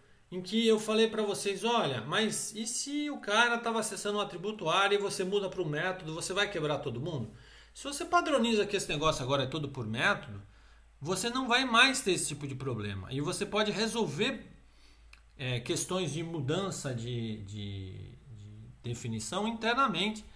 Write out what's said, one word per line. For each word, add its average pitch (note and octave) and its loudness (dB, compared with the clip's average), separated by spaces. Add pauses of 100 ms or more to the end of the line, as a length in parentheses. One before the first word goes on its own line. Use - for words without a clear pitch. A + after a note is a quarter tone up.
(300)
em F3+ -6
que A3 2
eu A3 8
falei G#3+ 4
pra A3 -2
vocês, G3+ 0
"Olha, F3 2
mas F#3+ 0
e A3 -6
se D4 -2
o C#4 -6
cara A#3 4
tava A3+ 0
acessando G#3 -2
o - 2
atributo F#3 -4
área G3 4
e G3+ 4
você G3 0
muda F#3+ 0
pro F#3 -2
método, D#3+ -2
você E3 -4
vai G3+ 2
quebrar D3+ 0
todo B2 -4
mundo?" C#3+ -4 (420)
Se - -12
você C#4+ -6
padroniza B3+ 4
que G3+ 0
esse F3+ -2
negócio D3+ 2
agora C3+ 2
é - 0
todo D3 -4
por A#2+ -6
método, A2+ 0 (580)
você F#3 0
não B3+ 0
vai B3 4
mais B3+ 6
ter F#3+ 2
esse D#3 0
tipo C#3+ -6
de C3 -6
problema. G#2 -4
E C3+ -2
você E3+ -2
pode G#3 0
resolver, A3 0 (920)
é, B2+ -4
questões F3 -2
de E3 -2
mudança E3 -2
de, A2+ -4
de, G2 -10
de G#2+ -18 (140)
definição A#2+ -4
internamente, A3 0 (120)